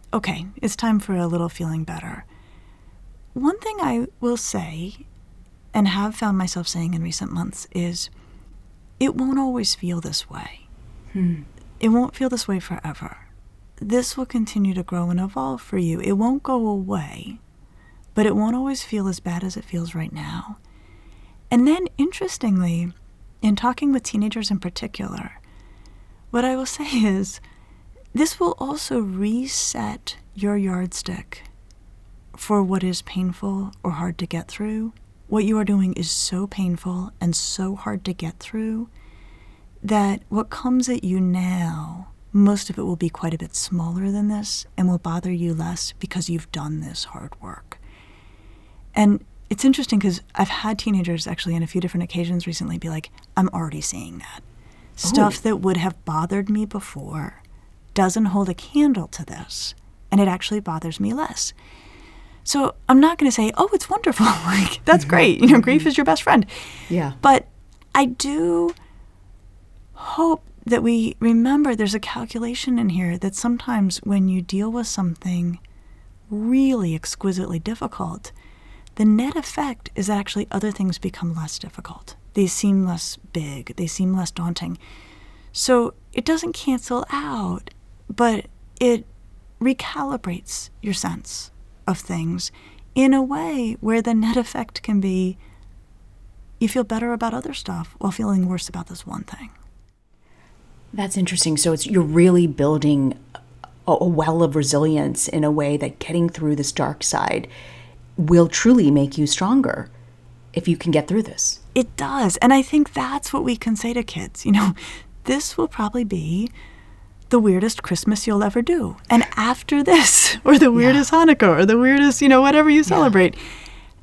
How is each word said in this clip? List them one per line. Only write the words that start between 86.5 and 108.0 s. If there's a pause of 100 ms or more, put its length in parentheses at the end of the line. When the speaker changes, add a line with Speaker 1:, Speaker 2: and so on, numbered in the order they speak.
Speaker 1:
cancel
out, (440)
but (320)
it (540)
recalibrates (100)
your
sense (360)
of
things (420)
in
a
way
where
the
net
effect
can
be (1200)
you
feel
better
about
other
stuff
while
feeling
worse
about
this
one
thing. (1400)
Speaker 2:
That's
interesting.
So
it's,
you're
really
building (680)
a,
a
well
of
resilience
in
a
way
that
getting
through
this
dark
side (720)